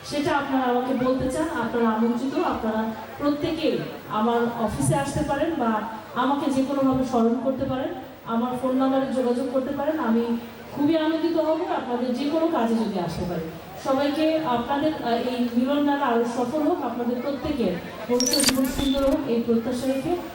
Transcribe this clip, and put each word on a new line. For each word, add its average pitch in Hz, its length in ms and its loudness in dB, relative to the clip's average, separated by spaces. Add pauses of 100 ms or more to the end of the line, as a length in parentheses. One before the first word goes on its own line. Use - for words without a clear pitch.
সেটা 294 340 0
আপনারা 262 260 0
আমাকে 247 420 2
বলতে 262 260 2
চান, 311 160 0 (140)
আপনারা 233 280 2
আমন্ত্রিত। 233 480 2
আপনারা 226 480 0 (320)
প্রত্যেকেই 294 600 0 (320)
আমার 233 320 2 (180)
অফিসে 247 360 0
আসতে 277 280 -2
পারেন 277 340 0
বা 226 240 0 (340)
আমাকে 277 360 0
যে 262 120 2
কোনোভাবে 262 420 2
স্মরণ 233 380 4
করতে 269 220 0
পারেন, 262 220 -2 (380)
আমার 233 260 0 (100)
ফোন 262 140 0
নাম্বারে 262 380 2
যোগাযোগ 247 400 0
করতে 262 240 0
পারেন। 302 220 0
আমি 233 380 2 (380)
খুবই 294 220 4
আনন্দিত 320 400 2
হব 311 220 2 (180)
আপনাদের 240 380 -2
যে 285 140 -2
কোনো 320 180 2
কাজে 233 280 2
যদি 196 240 0
আসতে 175 300 -4
পারি। 165 200 -4 (340)
সবাইকে 294 640 2
আপনাদের, 285 460 0 (120)
আহ, 233 100 2
এই 247 340 0 (100)
মিলন 277 220 2
মেলা 285 260 2
আরও 233 180 4
সফল 254 380 -2
হোক, 311 220 2
আপনাদের 240 380 -2
প্রত্যেকের 269 520 -2 (360)
ভবিষ্যৎ 254 360 2
জীবন 269 200 2
সুন্দর 277 360 0
হোক 269 260 2
এই 233 180 0
প্রত্যাশা 240 420 0
রেখে 269 280 0 (200)